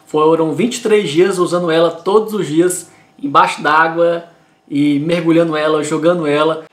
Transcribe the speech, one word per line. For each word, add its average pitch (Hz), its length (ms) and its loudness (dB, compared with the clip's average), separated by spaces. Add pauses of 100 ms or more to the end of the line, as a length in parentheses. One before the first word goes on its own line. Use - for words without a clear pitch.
Foram 160 480 0
vinte 208 240 -2
e - 60 -12
três 208 260 2
dias 175 300 0
usando 175 320 -2
ela 165 200 2
todos 202 440 -2
os 180 120 -4
dias, 170 440 -2 (320)
embaixo 160 400 0
d'água, 165 640 0 (500)
e 143 260 0
mergulhando 165 540 0
ela, 151 280 0
jogando 160 440 0
ela. 156 460 0